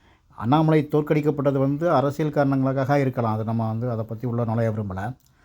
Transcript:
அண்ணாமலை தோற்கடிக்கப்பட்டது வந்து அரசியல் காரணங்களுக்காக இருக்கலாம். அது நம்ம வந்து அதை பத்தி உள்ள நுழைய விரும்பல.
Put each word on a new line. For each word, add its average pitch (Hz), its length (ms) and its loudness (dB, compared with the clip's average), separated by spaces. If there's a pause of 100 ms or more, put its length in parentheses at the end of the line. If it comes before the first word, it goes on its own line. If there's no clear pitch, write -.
(380)
அண்ணாமலை 156 540 2
தோற்கடிக்கப்பட்டது 147 680 0
வந்து 147 340 0
அரசியல் 147 400 0
காரணங்களுக்காக 135 680 2
இருக்கலாம். 120 340 0
அது 110 100 -2
நம்ம 113 240 -2
வந்து 113 240 -4
அதை 110 140 -4
பத்தி 113 220 -8
உள்ள 117 180 -2
நுழைய 113 260 0
விரும்பல. 104 440 -6 (300)